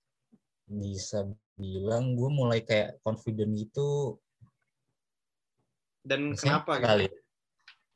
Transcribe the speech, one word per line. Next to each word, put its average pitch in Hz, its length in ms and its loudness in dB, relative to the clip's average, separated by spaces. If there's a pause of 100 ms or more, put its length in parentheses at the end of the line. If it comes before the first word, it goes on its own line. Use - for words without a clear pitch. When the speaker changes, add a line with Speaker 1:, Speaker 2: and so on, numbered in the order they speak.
(680)
Speaker 1:
bisa 101 560 -4 (320)
bilang 101 560 -2
gue 123 160 0
mulai 123 320 2
kayak 107 400 0
confident 110 560 -2
gitu 139 640 -2 (1800)
Speaker 2:
Dan 139 320 0
Speaker 1:
S - 80 -4
M 139 80 4
A 147 80 4
Speaker 2:
kenapa - 160 -4
gitu? 127 80 2
Speaker 1:
kali. 104 220 6 (880)